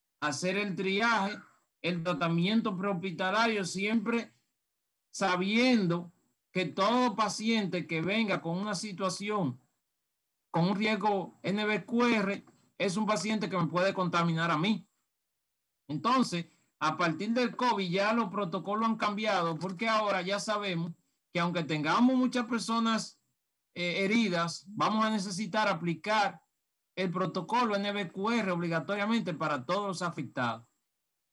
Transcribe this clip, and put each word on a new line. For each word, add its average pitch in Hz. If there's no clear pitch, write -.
hacer 165
el 202
triaje, 202
el 170
tratamiento 180
prehospitalario, 190
siempre 214
sabiendo 190
que 185
todo 226
paciente 214
que 160
venga 196
con 170
una 208
situación, 190
con 170
un 202
riesgo 202
N 208
B 208
Q 240
R, 202
es 180
un 220
paciente 214
que 185
me 165
puede 185
contaminar 170
a 151
mí. 196
Entonces, 175
a 156
partir 175
del 240
covid 208
ya 196
los 226
protocolos 196
han 220
cambiado 202
porque 185
ahora 208
ya 190
sabemos 190
que 175
aunque 175
tengamos 165
muchas 247
personas, 226
eh, 175
heridas, 185
vamos 190
a 220
necesitar 208
aplicar 180
el 185
protocolo 202
N 202
B 202
Q 202
R 214
obligatoriamente 180
para 147
todos 202
los 185
afectados. 123